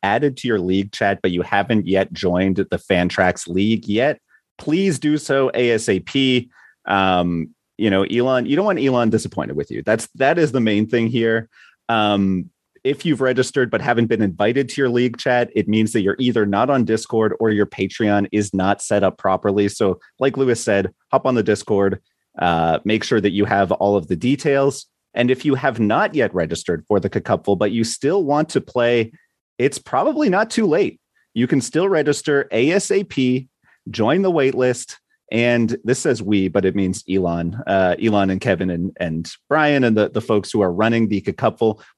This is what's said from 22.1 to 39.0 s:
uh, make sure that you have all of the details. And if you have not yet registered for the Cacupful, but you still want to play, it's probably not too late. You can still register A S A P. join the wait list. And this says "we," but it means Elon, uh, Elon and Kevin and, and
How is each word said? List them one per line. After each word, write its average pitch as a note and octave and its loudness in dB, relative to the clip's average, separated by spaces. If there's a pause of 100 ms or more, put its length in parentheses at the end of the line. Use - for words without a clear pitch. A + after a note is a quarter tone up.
uh, E2 0
make G#2+ -2
sure A2+ 0
that G2 0
you G2+ 0
have G2 0
all G2+ 2
of E2+ -2
the F2+ -2
details. C#3 -2 (280)
And A#2+ 2
if B2+ -2
you C#3+ 0
have B2+ -2
not B2+ 0
yet A#2+ 0
registered E2 -4
for G#2 0
the F#2+ -2
Cacupful, - -2
but G#2 0
you A2+ -2
still D#3+ 0
want D3 0
to - -2
play, A#2+ 0 (460)
it's C#3 0
probably B3+ 0
not G#3 0
too A3 0
late. D#3+ 0 (340)
You A#2 0
can C#3 2
still F3 -2
register D3 0
A B2+ 2
S F#3+ 0
A G3 0
P. C3 -2 (420)
join A2+ 0
the F#3+ 2
wait C3+ 2
list. B2+ -2 (320)
And A#2 2
this B2+ 0
says A#2 -2
"we," G2 2
but F#2 0
it F#2+ 0
means F#2 -2
Elon, F2 -2
uh, F#2+ 2
Elon G2+ 2
and F#2 -4
Kevin F#2 0
and, F2 -6
and E2 -6 (160)